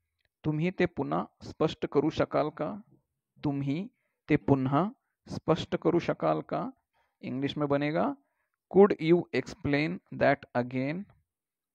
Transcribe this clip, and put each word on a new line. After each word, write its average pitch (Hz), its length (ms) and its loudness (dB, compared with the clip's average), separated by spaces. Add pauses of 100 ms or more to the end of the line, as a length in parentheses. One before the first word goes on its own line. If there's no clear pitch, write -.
(440)
तुम्ही 156 280 -2
ते 185 140 -2
पुन्हा 151 440 -4 (140)
स्पष्ट - 420 -4
करू 147 240 2
शकाल 147 400 -2
का? 190 340 -10 (600)
तुम्ही 143 480 -4 (360)
ते 151 100 4
पुन्हा 139 540 2 (360)
स्पष्ट - 480 -4
करू 165 240 0
शकाल 156 420 -2
का? 156 320 -8 (480)
इंग्लिश 135 360 -6
में 147 100 -2
बनेगा, 151 500 -2 (600)
"Could 202 240 8
you 165 200 4 (140)
explain 147 640 -2 (140)
that 131 520 0
again? 135 380 -6 (720)